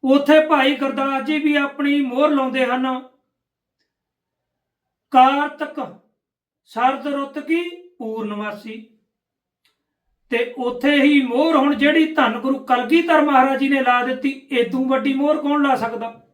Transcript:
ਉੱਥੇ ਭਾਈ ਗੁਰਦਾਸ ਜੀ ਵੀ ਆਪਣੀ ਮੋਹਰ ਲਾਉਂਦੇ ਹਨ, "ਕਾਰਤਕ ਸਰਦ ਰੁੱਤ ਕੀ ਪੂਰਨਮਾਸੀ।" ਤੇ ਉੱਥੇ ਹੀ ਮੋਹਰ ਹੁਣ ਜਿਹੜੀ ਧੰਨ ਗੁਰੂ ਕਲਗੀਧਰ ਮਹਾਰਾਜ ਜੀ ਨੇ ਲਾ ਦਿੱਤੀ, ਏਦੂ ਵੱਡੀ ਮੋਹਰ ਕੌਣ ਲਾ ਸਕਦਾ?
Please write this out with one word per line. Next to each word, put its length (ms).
ਉੱਥੇ 440
ਭਾਈ 280
ਗੁਰਦਾਸ 480
ਜੀ 160
ਵੀ 160
ਆਪਣੀ 460
ਮੋਹਰ 280
ਲਾਉਂਦੇ 360
ਹਨ, 380
"ਕਾਰਤਕ 840
ਸਰਦ 420
ਰੁੱਤ 320
ਕੀ 300
ਪੂਰਨਮਾਸੀ।" 920
ਤੇ 280
ਉੱਥੇ 440
ਹੀ 200
ਮੋਹਰ 340
ਹੁਣ 200
ਜਿਹੜੀ 380
ਧੰਨ 260
ਗੁਰੂ 200
ਕਲਗੀਧਰ 600
ਮਹਾਰਾਜ 380
ਜੀ 100
ਨੇ 120
ਲਾ 220
ਦਿੱਤੀ, 480
ਏਦੂ 380
ਵੱਡੀ 240
ਮੋਹਰ 240
ਕੌਣ 240
ਲਾ 140
ਸਕਦਾ? 580